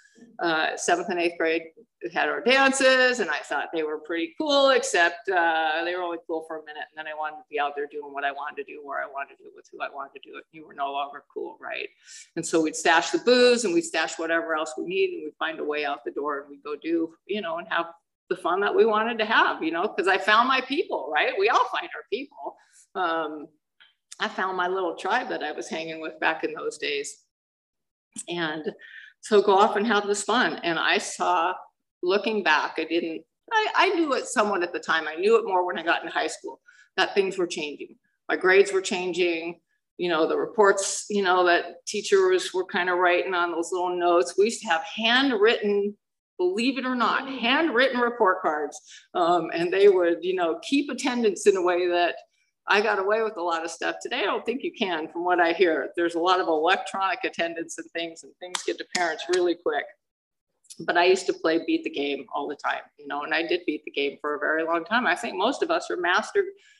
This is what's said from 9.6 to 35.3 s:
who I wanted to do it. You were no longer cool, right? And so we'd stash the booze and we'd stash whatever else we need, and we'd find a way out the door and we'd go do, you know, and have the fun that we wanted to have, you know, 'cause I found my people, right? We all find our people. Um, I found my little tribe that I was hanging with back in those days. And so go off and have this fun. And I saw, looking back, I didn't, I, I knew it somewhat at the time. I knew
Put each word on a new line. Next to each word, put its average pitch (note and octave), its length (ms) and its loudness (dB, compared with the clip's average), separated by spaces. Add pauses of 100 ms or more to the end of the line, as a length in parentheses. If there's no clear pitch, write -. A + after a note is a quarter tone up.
who C#3+ 100 -14
I C3 120 -6
wanted C3+ 280 -14
to - 80 -20
do C#3 80 -16
it. - 140 -18
You D#3+ 140 -20
were - 80 -20
no C#3+ 180 -6
longer C#3+ 400 -8
cool, - 280 -10
right? - 280 -10 (480)
And D#3+ 100 -4
so D#3+ 140 2
we'd D#3 160 0
stash E3+ 340 4
the E3+ 80 0
booze B3 460 6
and F3 100 0
we'd E3+ 80 2
stash E3 360 -4
whatever D#3+ 360 -2
else D#3 220 -4
we E3 100 -6
need, F#3+ 280 0
and D#3+ 100 -10
we'd D3+ 140 -12
find D#3+ 220 -4
a D3+ 40 -6
way D3 200 -2
out C#3+ 200 -6
the - 60 -8
door C#3+ 300 -4
and C#3+ 100 -16
we'd C#3+ 140 -20
go D3 120 -8
do, D#3+ 380 -4 (120)
you G#3 140 -4
know, E3 180 -6
and F3+ 120 -12
have E3+ 160 -2 (420)
the F3 80 -4
fun F#4+ 240 0
that G4+ 140 0
we G#3+ 120 6
wanted A3 320 0
to G#3+ 60 0
have, A#3 380 2
you D#3+ 100 -2
know, F3 160 -2
'cause F#3+ 180 -4
I F#3+ 100 4
found G#3+ 300 4
my C4 140 2
people, C#4+ 520 -4
right? F3 260 0
We A3+ 100 2
all F4+ 200 4
find - 280 -6
our - 140 -14
people. G#3+ 460 -8 (380)
Um, D#3+ 540 -4 (720)
I G#3 80 -2
found F#3+ 280 -4
my F3+ 120 0
little F#3 280 -4
tribe A3+ 340 -2
that D3+ 120 -6
I D3+ 100 -6
was E3 160 -10
hanging D#3+ 320 -10
with D#3+ 200 -12
back D#3+ 240 0
in D3+ 100 -4
those D3+ 240 -8
days. C#3+ 460 -6 (1040)
And D#3+ 440 -6 (480)
so G3+ 220 4
go G3 160 4
off G#3+ 180 4
and G3+ 100 0
have G3+ 200 2
this G3+ 160 -2
fun. A3 400 2
And E3 160 0
I E3+ 200 2
saw, F3+ 560 0 (480)
looking G#3 400 0
back, D3 360 2
I D#3 60 -2
didn't, E3 380 -4 (300)
I, G#4+ 240 2
I F4+ 140 4
knew D#4+ 240 0
it G#3 120 -2
somewhat G3+ 360 0
at F3 100 -4
the D#3+ 80 -6
time. D#3+ 280 0
I D#3+ 80 -8
knew G#3 200 4